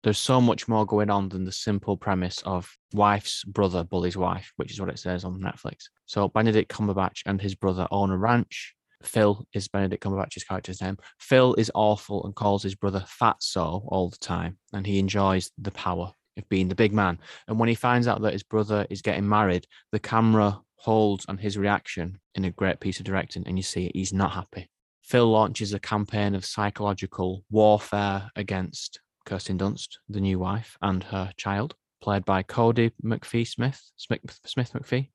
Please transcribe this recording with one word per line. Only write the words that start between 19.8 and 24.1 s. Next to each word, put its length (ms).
the 80
camera 640
holds 520
on 100
his 200
reaction 640
in 80
a 60
great 280
piece 220
of 60
directing, 400
and 120
you 40
see 300
he's 200